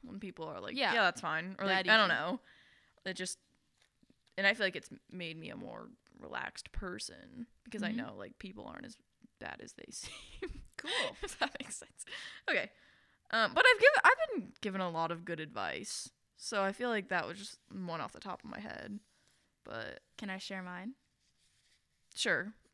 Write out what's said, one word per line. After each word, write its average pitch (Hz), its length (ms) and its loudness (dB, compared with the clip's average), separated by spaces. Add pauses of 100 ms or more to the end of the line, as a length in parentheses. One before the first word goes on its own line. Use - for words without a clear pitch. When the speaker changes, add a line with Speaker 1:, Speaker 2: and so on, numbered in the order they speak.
Speaker 1:
when 196 180 -12
people 180 260 -8
are 117 140 -8
like, 101 160 -6
Speaker 2:
Yeah. 269 180 2
Speaker 1:
"Yeah, 226 80 6
that's 175 180 4
fine." 165 380 -4
Or, 196 80 -2
like, 190 200 4
Speaker 2:
That 214 80 8
Speaker 1:
I - 20 10
don't 208 140 8
Speaker 2:
easy. 135 100 4
Speaker 1:
know. 180 200 -2 (680)
It 185 80 -6
just, - 240 -6 (1000)
and 196 100 4
I 196 80 8
feel 196 120 2
like 180 100 2
it's - 140 -10 (200)
made 165 280 -8
me 160 120 -10
a - 60 -10
more - 340 -12 (280)
relaxed - 540 -8
person - 760 -8 (180)
because 220 180 -8
I 214 60 -2
Speaker 2:
Mm-hmm. 220 100 -2
Speaker 1:
know, - 180 -8
like, - 220 -14
people 196 280 -14
aren't - 180 -12
as - 140 -16 (400)
bad - 240 -10
as - 100 -16
they - 140 -18
<laughs> - 40 -20
seem. - 760 -12 (120)
Speaker 2:
Cool. 494 460 -2
Speaker 1:
If - 160 -8
that - 220 -2
makes - 160 -10
sense. - 280 -16 (440)
Okay. 226 220 2 (600)
Um, 226 240 2
but 359 120 8
I've 480 140 10
given, 539 240 10
I've 539 300 8
been 214 260 -4
given 190 200 -2
a 185 100 0
lot 165 220 0
of 170 120 -6
good 170 160 -4
advice. 110 680 -4 (260)
So 208 280 -2
I 196 80 2
feel 247 180 -2
like 208 200 0
that 175 180 0
was 170 100 -8
just 202 200 -14 (120)
one 175 300 -6
off - 120 -4
the - 80 -16
top - 220 -10
of - 80 -14
my - 100 -10
head. 208 380 -10 (680)
But - 360 -10 (180)
Speaker 2:
Can 208 120 -10
I 190 80 -6
share 190 240 -8
mine? 180 320 -10 (1200)
Speaker 1:
Sure. 196 380 0 (220)